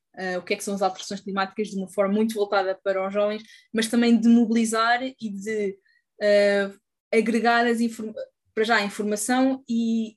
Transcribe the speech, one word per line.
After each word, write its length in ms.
eh, 220
o 40
que 120
é 20
que 80
são 100
as 80
alterações 380
climáticas 480
de 80
uma 120
forma 260
muito 200
voltada 480
para 240
os 80
jovens, 280
mas 140
também 340
de 80
mobilizar 760
e 280
de, 480
eh, 500
agregar 540
as 140
inform-, 320
para 100
já 120
a 80
informação 840
e, 480